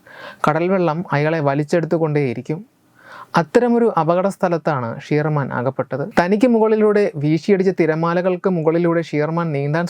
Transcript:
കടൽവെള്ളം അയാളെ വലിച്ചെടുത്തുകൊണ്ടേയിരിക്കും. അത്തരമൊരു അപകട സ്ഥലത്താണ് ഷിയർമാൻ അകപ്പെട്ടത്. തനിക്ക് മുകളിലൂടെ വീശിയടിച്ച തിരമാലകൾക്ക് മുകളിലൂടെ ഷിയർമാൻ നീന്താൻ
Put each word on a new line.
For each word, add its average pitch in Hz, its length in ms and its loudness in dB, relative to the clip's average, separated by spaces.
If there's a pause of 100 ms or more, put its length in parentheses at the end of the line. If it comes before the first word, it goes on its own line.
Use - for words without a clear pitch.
(480)
കടൽവെള്ളം 170 540 0 (160)
അയാളെ 156 320 0
വലിച്ചെടുത്തുകൊണ്ടേയിരിക്കും. 151 1120 -2 (800)
അത്തരമൊരു 233 480 2 (140)
അപകട 175 320 0
സ്ഥലത്താണ് 160 560 -2 (160)
ഷിയർമാൻ 151 420 0 (100)
അകപ്പെട്ടത്. 131 460 -4 (160)
തനിക്ക് 202 340 2
മുകളിലൂടെ 214 480 2 (220)
വീശിയടിച്ച 185 560 2
തിരമാലകൾക്ക് 170 800 0
മുകളിലൂടെ 165 520 2
ഷിയർമാൻ 160 460 -2
നീന്താൻ 147 340 -2